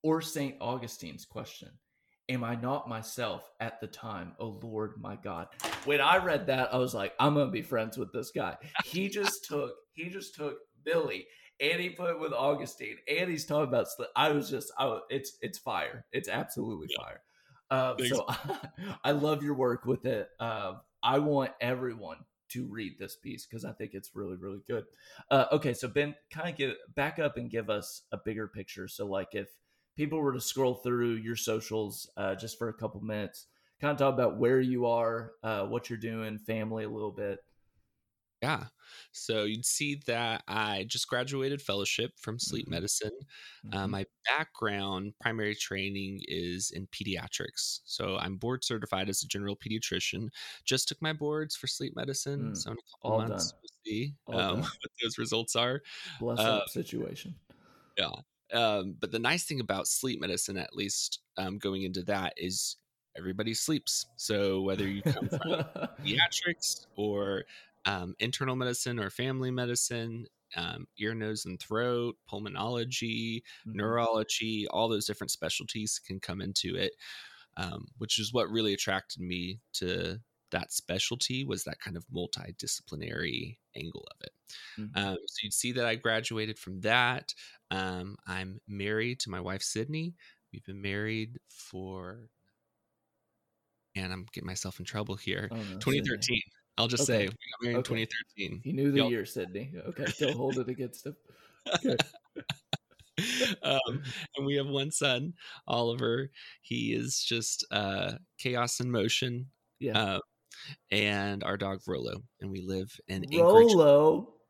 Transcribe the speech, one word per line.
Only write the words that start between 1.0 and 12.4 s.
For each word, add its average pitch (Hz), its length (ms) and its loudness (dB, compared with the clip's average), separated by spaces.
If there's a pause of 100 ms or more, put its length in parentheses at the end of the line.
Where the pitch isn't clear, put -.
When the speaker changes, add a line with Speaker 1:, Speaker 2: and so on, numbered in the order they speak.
Speaker 1:
question, - 520 -14 (500)
'Am 123 160 0
I 117 120 -2
not 127 320 -2
myself 110 640 -4 (100)
at 117 200 -6
the 107 80 -8
time, 95 500 -10
O 113 100 -4
Lord 110 520 -4
my 101 160 -8
God?'" 87 320 -6 (360)
When 147 160 4
I 165 180 8
read 175 300 2
that, 131 260 2
I 127 40 4
was 127 160 2
like, 98 260 -2
"I'm 147 140 8
gonna 143 160 4
be 104 120 -2
friends 110 360 -2
with 143 140 -4
this 117 180 -4
guy." 95 280 -2 (260)
He 190 240 -2
just 196 360 -2
<laughs> - 40 -12
took, 139 280 -2 (160)
he 170 180 -8
just 190 260 -10
took 151 220 -4 (260)
Billy 147 440 0 (320)
and 165 200 2
he 180 100 -2
put 175 200 -2
it 165 100 -2
with 156 120 -2
Augustine, 123 680 0 (100)